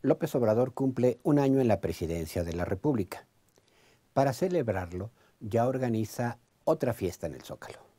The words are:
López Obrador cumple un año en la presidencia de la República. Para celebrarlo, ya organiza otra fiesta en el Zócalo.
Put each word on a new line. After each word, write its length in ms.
López 320
Obrador 400
cumple 480
un 160
año 240
en 60
la 140
presidencia 600
de 100
la 120
República. 600
Para 220
celebrarlo, 760
ya 280
organiza 720
otra 320
fiesta 320
en 80
el 80
Zócalo. 340